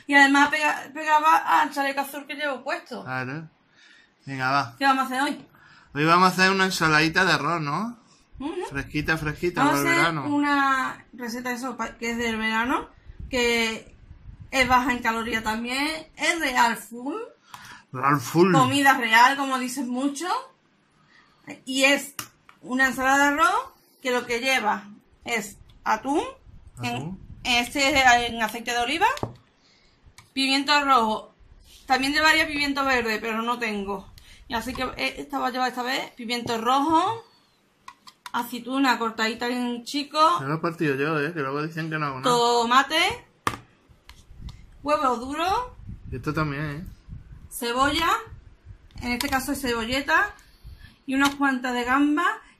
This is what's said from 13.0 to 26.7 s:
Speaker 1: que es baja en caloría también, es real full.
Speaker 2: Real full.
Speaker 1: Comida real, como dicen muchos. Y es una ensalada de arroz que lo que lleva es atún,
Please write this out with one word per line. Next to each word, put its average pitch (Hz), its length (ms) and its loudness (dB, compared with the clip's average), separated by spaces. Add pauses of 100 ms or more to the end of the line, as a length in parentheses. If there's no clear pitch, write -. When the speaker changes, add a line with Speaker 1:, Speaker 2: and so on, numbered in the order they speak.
Speaker 1:
que 233 640 0 (560)
es 262 180 2
baja 254 260 4
en 240 60 -4
caloría 226 440 -4
también, 254 720 -4
es 320 240 0
real 247 380 0
full. 247 400 -10 (720)
Speaker 2:
Real 135 300 2
full. 180 320 6
Speaker 1:
Comida 269 440 6
real, 233 380 6
como 269 240 -2
dicen 247 300 -6
muchos. 285 420 -2 (1300)
Y 269 180 0
es 277 320 2 (460)
una 262 260 0
ensalada 269 300 2
de 285 160 6
arroz 359 400 2 (280)
que 254 100 -2
lo 247 140 0
que 233 140 -2
lleva 220 460 0 (380)
es 233 340 -6 (260)
atún, 262 380 0 (580)